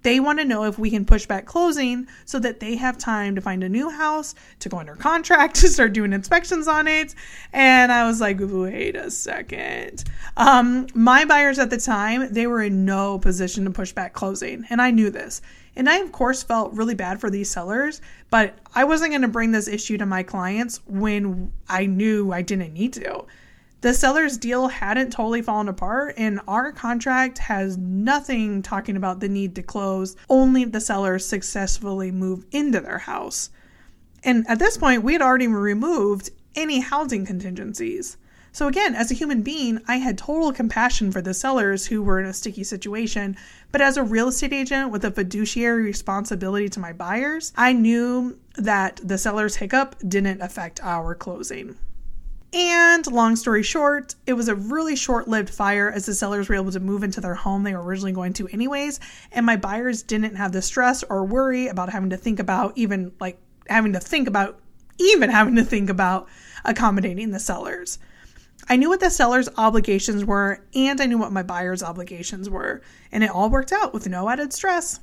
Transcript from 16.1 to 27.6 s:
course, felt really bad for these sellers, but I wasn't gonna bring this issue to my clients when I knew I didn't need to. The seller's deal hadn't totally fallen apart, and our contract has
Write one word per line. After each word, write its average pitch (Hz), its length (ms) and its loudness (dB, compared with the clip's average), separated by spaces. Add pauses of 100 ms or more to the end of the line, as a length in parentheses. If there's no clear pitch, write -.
course, 262 300 0
felt 226 300 -2
really 220 220 -2
bad 190 240 -6
for 220 100 -4
these 196 200 -2
sellers, 233 520 -4 (280)
but 214 280 2 (160)
I 254 120 4
wasn't 311 260 2
gonna 269 160 2
bring 226 240 0
this 214 160 0
issue 214 300 -4
to 208 80 -4
my 185 180 -2
clients 202 640 -4
when 196 640 -2 (160)
I 190 200 0
knew 202 440 2
I 185 100 -2
didn't 180 320 -4
need 214 200 -2
to. - 320 -10 (560)
The 240 120 4
seller's 277 440 4
deal 247 300 -2
hadn't 247 440 -2
totally 233 300 -2
fallen 214 280 -2
apart, 226 480 -4
and 214 320 -2
our 254 240 -2
contract 254 640 0
has 196 400 -2